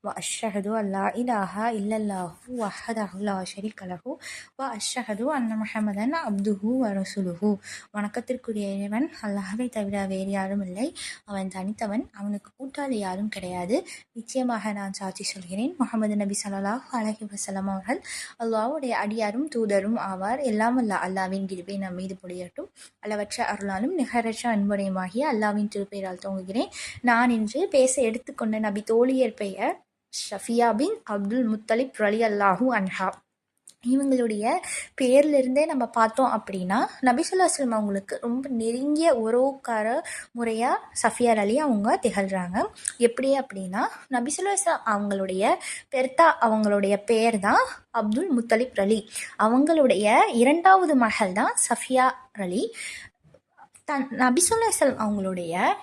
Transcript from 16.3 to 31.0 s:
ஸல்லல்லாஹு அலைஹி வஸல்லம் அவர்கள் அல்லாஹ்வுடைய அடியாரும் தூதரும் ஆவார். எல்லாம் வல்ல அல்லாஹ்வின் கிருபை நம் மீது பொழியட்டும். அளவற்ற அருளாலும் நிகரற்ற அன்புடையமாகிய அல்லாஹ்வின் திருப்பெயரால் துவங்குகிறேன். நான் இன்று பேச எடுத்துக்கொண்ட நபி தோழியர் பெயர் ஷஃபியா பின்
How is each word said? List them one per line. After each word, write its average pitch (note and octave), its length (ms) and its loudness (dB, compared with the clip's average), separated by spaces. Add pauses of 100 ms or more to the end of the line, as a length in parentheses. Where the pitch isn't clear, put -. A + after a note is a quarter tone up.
ஸல்லல்லாஹு G3 320 -4 (120)
அலைஹி G#3+ 420 -6
வஸல்லம் G3 360 -6
அவர்கள் G3 340 -4 (360)
அல்லாஹ்வுடைய A#3 680 -2
அடியாரும் A3 500 -2
தூதரும் G#3 420 0
ஆவார். F#3+ 420 -4
எல்லாம் A#3 360 2
வல்ல G#3+ 200 2
அல்லாஹ்வின் F#3+ 500 -2
கிருபை F#3 320 -8
நம் F#3+ 160 -6
மீது F#3 300 -10
பொழியட்டும். F3+ 460 -12 (300)
அளவற்ற G#3 460 -4
அருளாலும் G3+ 480 -2
நிகரற்ற A#3 600 -2
அன்புடையமாகிய G3+ 760 -2
அல்லாஹ்வின் G#3+ 440 0
திருப்பெயரால் G3 500 -8
துவங்குகிறேன். F#3+ 420 -4 (340)
நான் B3 280 4
இன்று A#3 380 0
பேச C4 340 4
எடுத்துக்கொண்ட A3 580 -2
நபி G#3 240 -2
தோழியர் A#3+ 500 4
பெயர் G#3 480 -4 (320)
ஷஃபியா A#3 640 0
பின் F4+ 280 0